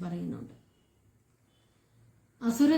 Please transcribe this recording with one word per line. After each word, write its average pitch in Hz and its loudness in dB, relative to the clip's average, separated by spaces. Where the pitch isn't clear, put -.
പറയുന്നുണ്ട്. 175 -10
അസുര 240 4